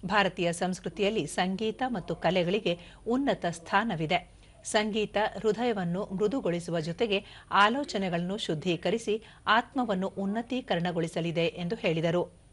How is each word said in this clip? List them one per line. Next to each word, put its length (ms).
ಭಾರತೀಯ 480
ಸಂಸ್ಕೃತಿಯಲ್ಲಿ 720
ಸಂಗೀತ 600
ಮತ್ತು 280
ಕಲೆಗಳಿಗೆ 640
ಉನ್ನತ 380
ಸ್ಥಾನವಿದೆ. 840
ಸಂಗೀತ 540
ಹೃದಯವನ್ನು 640
ಮೃದುಗೊಳಿಸುವ 760
ಜೊತೆಗೆ 460
ಆಲೋಚನೆಗಳನ್ನು 840
ಶುದ್ಧೀಕರಿಸಿ 880
ಆತ್ಮವನ್ನು 600
ಉನ್ನತೀಕರಣಗೊಳಿಸಲಿದೆ" 1400
ಎಂದು 300
ಹೇಳಿದರು. 640